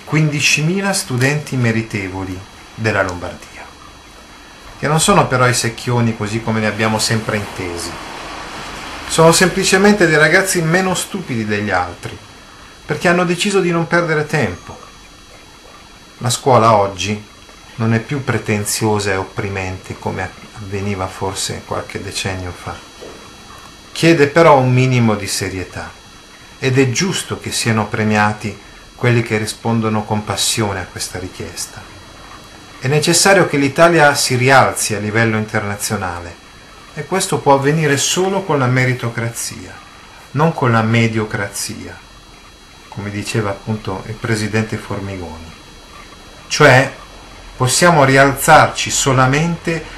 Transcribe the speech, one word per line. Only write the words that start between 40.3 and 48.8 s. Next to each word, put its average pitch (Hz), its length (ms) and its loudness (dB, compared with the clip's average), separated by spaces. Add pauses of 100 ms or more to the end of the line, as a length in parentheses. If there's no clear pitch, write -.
non 156 200 2
con 127 200 0
la 113 100 4
mediocrazia, 107 1120 -2 (920)
come 101 240 -10
diceva 104 400 -4
appunto 107 560 -6
il 110 80 -8
presidente 107 640 -2
Formigoni. 90 760 -10 (920)
Cioè, 135 440 4 (640)
possiamo 147 480 4
rialzarci 135 840 4